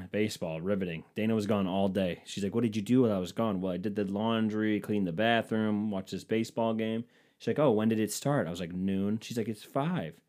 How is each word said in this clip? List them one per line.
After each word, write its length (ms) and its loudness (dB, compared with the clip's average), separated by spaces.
Baseball, 480 -2
riveting." 440 -2
Dana 220 0
was 100 0
gone 220 2
all 200 2
day. 380 0
She's 180 -6
like, 120 -2
"What 80 2
did 120 0
you 60 0
do 220 4
while 80 4
I 80 0
was 120 -4
gone?" 300 -2
"Well, 120 -2
I 40 -4
did 180 -4
the 80 0
laundry, 760 0
cleaned 260 0
the 80 -2
bathroom, 800 2
watched 180 -6
this 140 -6
baseball 500 0
game." 320 -2
She's 120 -4
like, 100 0
"Oh, 120 6
when 180 4
did 100 2
it 120 2
start?" 360 0
I 20 -4
was 100 -6
like, 140 -6
"Noon." 480 0
She's 160 -8
like, 100 -2
"It's 160 -8
five." 640 -4